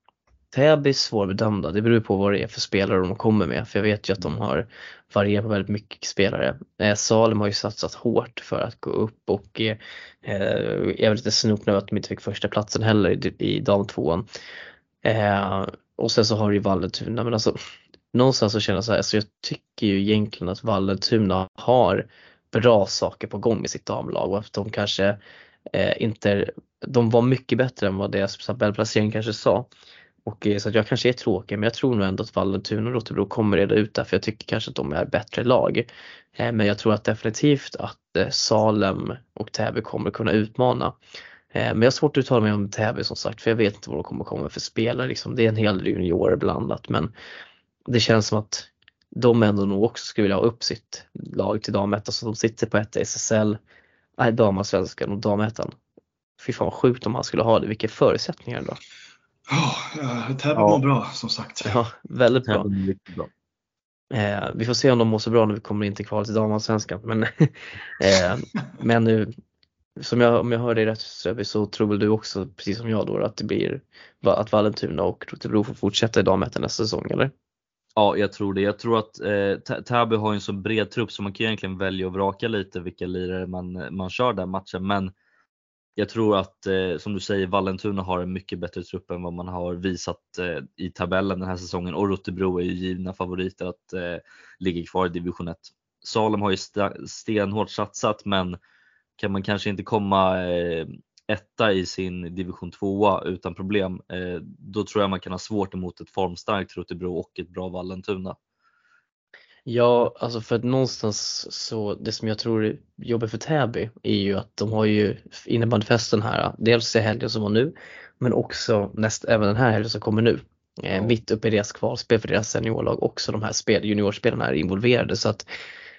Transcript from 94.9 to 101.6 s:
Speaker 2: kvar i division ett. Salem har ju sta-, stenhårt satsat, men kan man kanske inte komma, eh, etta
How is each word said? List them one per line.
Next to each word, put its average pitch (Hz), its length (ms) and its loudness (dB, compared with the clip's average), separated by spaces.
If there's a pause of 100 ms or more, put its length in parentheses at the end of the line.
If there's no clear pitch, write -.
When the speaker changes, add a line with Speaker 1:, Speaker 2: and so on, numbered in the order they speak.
Speaker 2:
kvar 92 140 2
i 90 40 0
division 87 380 -6
ett. - 200 -12 (380)
Salem 107 360 0
har 104 80 2
ju 95 60 2
sta-, 98 520 -4
stenhårt 101 600 -2
satsat, - 560 -4
men 92 320 -2 (580)
kan 101 160 -2
man 98 120 0
kanske 101 260 -2
inte 98 140 -4
komma, 95 600 2
eh, 85 440 -2 (400)
etta 107 460 0